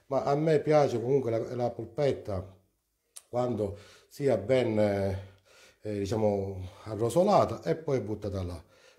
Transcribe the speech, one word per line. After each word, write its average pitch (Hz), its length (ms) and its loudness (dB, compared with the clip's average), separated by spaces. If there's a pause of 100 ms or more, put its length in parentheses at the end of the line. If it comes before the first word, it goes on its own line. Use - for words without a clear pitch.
ma 131 180 -2
a 139 120 2
me 156 260 2
piace 135 400 4
comunque 127 300 2
la, 120 240 -2
la 120 140 -2
polpetta 107 880 -4 (720)
quando 113 500 -2 (300)
sia 131 300 0
ben, 113 420 2
eh, 98 400 2 (640)
eh, 104 180 -6
diciamo, 98 680 -2 (160)
arrosolata 117 800 2
e 165 120 0
poi 135 240 -2
buttata 101 420 -6
là. 85 220 -8 (340)